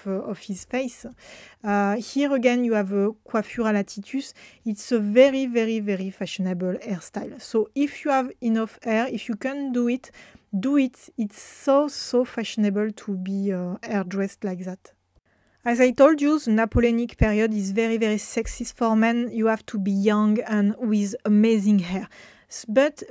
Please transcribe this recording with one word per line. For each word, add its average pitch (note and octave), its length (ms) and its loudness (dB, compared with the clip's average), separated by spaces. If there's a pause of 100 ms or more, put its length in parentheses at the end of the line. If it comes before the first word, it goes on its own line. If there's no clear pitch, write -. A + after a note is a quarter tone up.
uh, G3 40 -4
of G3 280 -6
his - 260 -12
face. B3+ 400 -8 (580)
Uh, G3+ 340 0
here C#4 360 -2
again, B3 300 2
you A#3 100 0
have G3+ 180 0
a G3+ 200 0 (120)
coiffure A3 420 -4
à G#3+ 80 2
la G3+ 100 2
Titus. - 500 -8 (320)
It's G#3+ 260 -6
a A#3+ 80 2
very, C4 460 6
very, A3+ 340 0
very G3 300 -2
fashionable F#3 720 -4
hairstyle. G#3 580 -8
So A3 360 -2
if C#4+ 280 -2
you D4+ 60 0
have C4+ 220 0 (100)
enough A3 400 -2
hair, A3+ 300 0
if - 180 -6
you A3+ 60 -4
can C#4 360 -6
do A#3+ 160 0
it, B3 220 -4 (500)
do C4+ 180 2
it. C4 400 -2
It's G#3+ 220 -6
so, C#4+ 480 0
so - 380 -2
fashionable G#3 680 -2
to G#3 220 -8
be, G3 360 -2
uh, F3+ 320 -4
hair G3+ 200 -2
dressed G3 400 -6
like F#3 220 -6
that. F#3 260 -12 (720)
As A#3+ 160 0
I B3+ 120 6
told C#4+ 280 6
you, D4 200 2
the A#3+ 120 -2
Napoleonic A#3 640 2
period A3 380 2
is G3 180 -2
very, A3+ 260 0
very G#3+ 180 0
sexist - 580 -6
for A3+ 220 2
men. A#3 360 2
You A3 160 0
have A3 200 0
to A3+ 100 -6
be G3 140 -2
young G#3+ 480 2
and G#3 400 0
with G#3 340 0 (120)
amazing G#3 540 4
hair. F3+ 280 -4 (420)
S-, - 180 -14
but C4+ 440 2